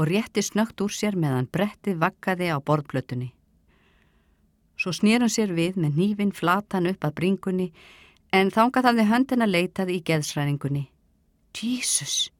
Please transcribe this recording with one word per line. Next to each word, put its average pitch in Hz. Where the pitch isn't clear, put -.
og 151
rétti 208
snöggt 214
úr 202
sér 202
meðan 131
brettið 190
vaggaði 180
á 160
borðplötunni. 135
Svo 180
sneri 233
hún 214
sér 214
við 170
með 151
hnífinn 202
flatan 180
upp 185
að 147
bringunni, 185
en 196
þangað 240
hafði 226
höndina 247
leitað 180
í 180
geðshræringunni. 143
Jesus! -